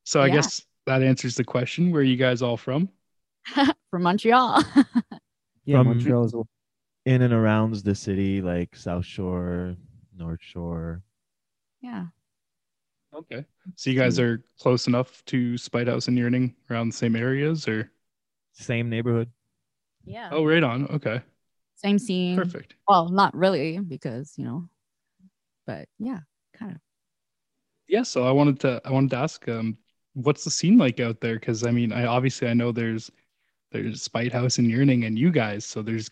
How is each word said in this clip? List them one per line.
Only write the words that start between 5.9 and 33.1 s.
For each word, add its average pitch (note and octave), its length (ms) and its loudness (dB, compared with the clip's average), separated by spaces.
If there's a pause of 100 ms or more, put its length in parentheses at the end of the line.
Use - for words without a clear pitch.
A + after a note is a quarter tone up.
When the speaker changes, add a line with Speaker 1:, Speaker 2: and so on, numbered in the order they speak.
Speaker 3:
as A2 80 -4
well. A#2 140 -6 (580)
Speaker 4:
in B2+ 160 4
and B2 120 4
around A2 420 2
the G2+ 200 0
city, G2 460 -2
like F2 340 -4
South F2+ 300 -6
Shore, F2+ 720 -6 (400)
North E2 260 -10
Shore. E2+ 600 -10 (800)
Speaker 2:
Yeah. A3+ 260 -12 (1040)
Speaker 1:
Okay. D3 320 -14 (300)
So - 140 -6
you C3 80 0
guys B2+ 200 2
Speaker 2:
Hmm. B2 60 2
Speaker 1:
are A#2 200 -2 (160)
close B2 280 0
enough B2+ 380 -2
to B2 320 -2
Spite A#2+ 300 -4
House A#2+ 220 -2
and B2 80 2
Yearning, B2 380 0 (140)
around A#2 200 -2
the A2 80 -10
same A#2 180 0
areas, C#3 520 -2
or? A2 240 -4 (640)
Speaker 4:
Same A#2+ 360 -4
neighborhood. A#2 400 0 (760)
Speaker 2:
Yeah. - 300 -14
Speaker 1:
Oh, D#3 100 0
right D#3+ 200 4
on. B2+ 240 -2
Okay. B2 340 -4 (540)
Speaker 2:
Same G3+ 220 0
scene. F3+ 380 -2
Speaker 1:
Perfect. F3+ 400 -6 (100)
Speaker 2:
Well, F3 220 6
not F#3 260 2
really, D#3+ 460 0
because, C#3+ 560 -8
you C#3 80 -10
know, C3+ 240 -8 (1000)
but F2 220 -12 (100)
yeah, A3 220 -8 (340)
kind G3+ 200 -14
of. D#3+ 40 -16 (1080)
Speaker 1:
Yeah. G#3 160 2
So B2+ 220 0
I C3 60 4
wanted C#3+ 300 6
to, B2+ 220 0
I C3+ 80 -6
wanted C3+ 200 2
to C3 60 -2
ask, D3 300 -6
um, A2+ 300 -4 (340)
what's C3+ 320 -2
the - 80 -6
scene F#3+ 260 4
like C3 220 4
out A#2 220 -4
there? A2+ 180 -4
'Cause, A2+ 240 -4
I A#2+ 80 0
mean, A#2+ 220 0
I, A#2+ 120 0
obviously B2+ 440 0
I A#2 40 0
know A#2+ 200 2
there's, A2+ 360 -4 (640)